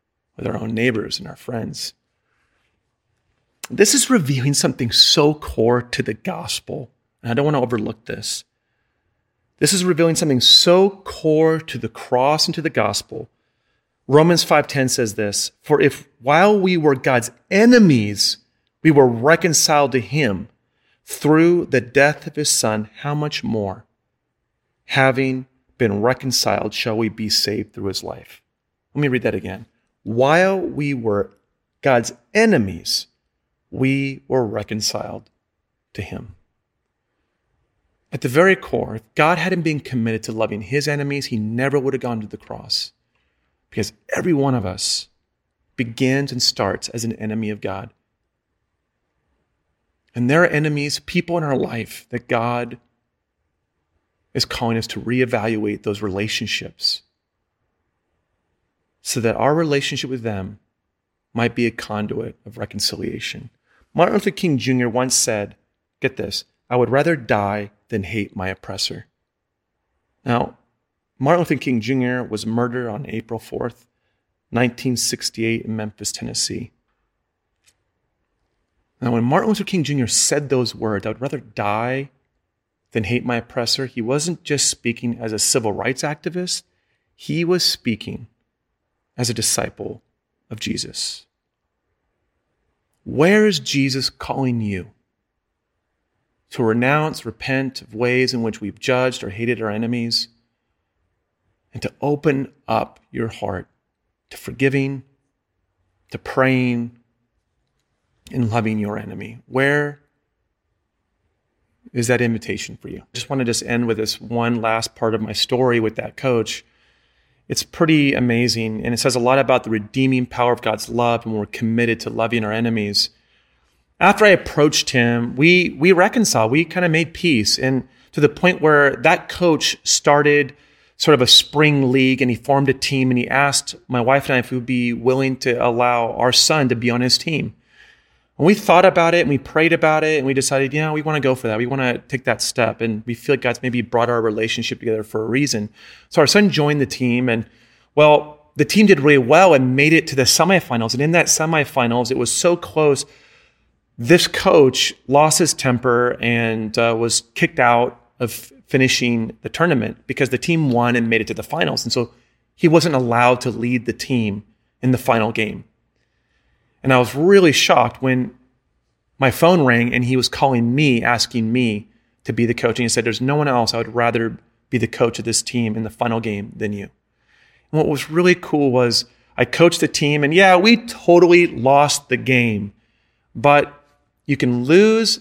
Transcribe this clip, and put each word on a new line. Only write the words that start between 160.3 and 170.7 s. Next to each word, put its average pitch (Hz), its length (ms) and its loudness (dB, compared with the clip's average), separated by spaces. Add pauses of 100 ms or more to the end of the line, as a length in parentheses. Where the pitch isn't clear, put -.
team 160 320 0
won 120 240 2
and 117 160 0
made 113 120 2
it 101 40 -4
to 113 80 -6
the 110 80 -8
finals. 160 420 -4
And 120 80 -6
so 120 200 -4 (420)
he 170 140 0
wasn't 156 260 4
allowed 123 460 2
to 127 100 -4
lead 117 360 -4
the 117 60 -4
team 107 520 -4 (360)
in 127 120 2
the 123 60 2
final 113 340 0
game. 110 320 -4 (1160)
And 131 120 2
I 127 60 6
was 123 160 0
really 180 360 6
shocked 127 500 2
when 127 300 0 (880)
my 135 140 4
phone 170 320 4
rang 120 280 4
and 123 120 0
he 127 120 0
was 120 120 0
calling 123 480 0